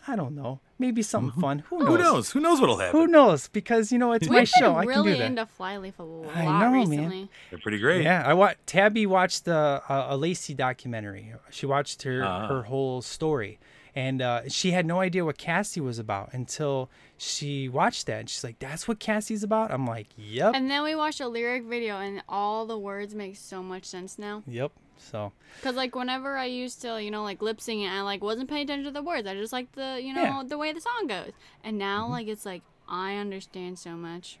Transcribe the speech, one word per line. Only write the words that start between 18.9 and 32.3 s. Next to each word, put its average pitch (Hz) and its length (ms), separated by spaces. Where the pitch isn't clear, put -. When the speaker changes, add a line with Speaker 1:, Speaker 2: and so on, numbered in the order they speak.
Speaker 1:
Cassie's 214 420
about?" 220 300
I'm 131 120
like, 113 220
"Yep." 117 380
Speaker 3:
And 262 160
then 285 140
we 311 100
watched 302 260
a 262 80
lyric 233 360
video, 226 340
and 196 300
all 208 380
the 226 120
words 202 380
make 202 200
so 185 280
much 185 200
sense 185 320
now. 208 300
Speaker 1:
Yep. 127 240
So. 104 360
Speaker 3:
'Cause, 262 120
like, 254 220
whenever 262 400
I 262 80
used 247 380
to, 226 200
you 208 80
know, 214 140
like, 196 180
lip 220 180
sync 220 220
it, 190 60
I, 196 140
like, 202 200
wasn't 226 260
paying 294 160
attention 277 200
to 285 80
the 294 100
words. 285 240
I 190 80
just 208 180
liked 254 220
the, 262 260
you 262 140
know, 349 80
Speaker 1:
Yeah. 269 240
Speaker 3:
the 294 120
way 311 140
the 320 80
song 466 280
goes. 185 240
And 220 120
now, 202 280
Speaker 2:
Mm-hmm. 240 80
Speaker 3:
like, 233 160
it's 214 180